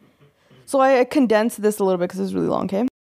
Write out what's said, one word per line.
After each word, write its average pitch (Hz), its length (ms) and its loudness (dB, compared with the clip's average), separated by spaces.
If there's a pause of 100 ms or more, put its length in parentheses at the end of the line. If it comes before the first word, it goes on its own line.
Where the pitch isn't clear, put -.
(680)
So 269 140 0
I 262 240 4
condensed 233 580 0
this 208 180 0
a 202 40 0
little 185 140 0
bit 175 120 -2
'cause 185 100 -10
it's 190 120 -6
really 180 140 -2
long, - 200 -2
okay? 196 200 -2 (260)